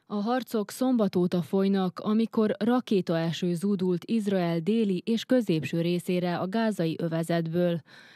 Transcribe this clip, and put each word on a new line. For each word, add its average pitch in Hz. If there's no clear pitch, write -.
A 208
harcok 233
szombat 247
óta 180
folynak, 196
amikor 214
rakétaeső 180
zúdult 185
Izrael 190
déli 202
és 226
középső 170
részére 175
a 170
gázai 196
övezetből, 165